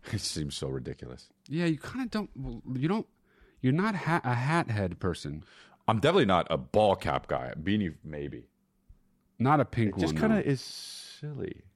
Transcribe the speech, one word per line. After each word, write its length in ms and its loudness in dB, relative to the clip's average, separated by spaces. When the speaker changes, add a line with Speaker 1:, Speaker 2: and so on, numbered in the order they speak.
Speaker 1:
It 80 -4
seems 340 -6
so 140 -6
ridiculous. 600 -10
Speaker 2:
Yeah, 160 -2
you 120 0
kinda 300 -8
don't, 280 -6
well, 260 -10
you 140 0
don't, 180 0
you're 120 4
not 220 0
ha-, 280 0
a 120 0
hat 340 0
head 300 0
person. 440 -4
Speaker 1:
I'm 120 4
definitely 260 6
not 240 6
a 80 2
ball 380 4
cap 320 -2
guy. 340 -4
Beanie, 420 0
maybe. 440 -10
Speaker 2:
Not 220 4
a 60 2
pink 320 0
Speaker 1:
It 40 2
just 120 2
Speaker 2:
one, 80 0
Speaker 1:
kinda 220 4
Speaker 2:
though. 60 0
Speaker 1:
is 120 0
silly. 1000 -12